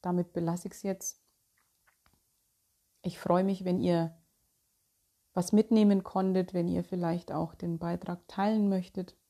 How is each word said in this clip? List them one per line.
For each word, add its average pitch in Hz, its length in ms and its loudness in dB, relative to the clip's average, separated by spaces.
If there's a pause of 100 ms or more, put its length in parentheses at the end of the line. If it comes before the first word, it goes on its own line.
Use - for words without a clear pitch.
damit 180 320 -2
belasse 175 340 -2
ich's - 160 -14
jetzt. - 380 -6 (1800)
Ich 180 180 -8
freue 180 240 2
mich, 190 220 -2
wenn 180 140 0
ihr 165 380 0 (1160)
was 175 180 -2
mitnehmen 208 520 6
konntet, 190 500 0
wenn 175 140 0
ihr 175 160 0
vielleicht 175 480 -4
auch 160 240 -4
den 170 220 -6
Beitrag 175 500 -6
teilen 208 420 0
möchtet. 185 480 -4 (120)